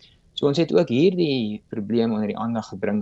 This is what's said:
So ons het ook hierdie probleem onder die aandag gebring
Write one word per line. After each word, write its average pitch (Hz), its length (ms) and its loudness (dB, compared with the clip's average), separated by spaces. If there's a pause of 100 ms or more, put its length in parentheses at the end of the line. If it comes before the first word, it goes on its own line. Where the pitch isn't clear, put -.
(340)
So - 140 0
ons 143 140 0
het - 120 0
ook 170 160 4
hierdie 135 800 0
probleem 113 460 -2
onder 107 160 -2
die - 80 -8
aandag 113 320 -4
gebring 101 300 -2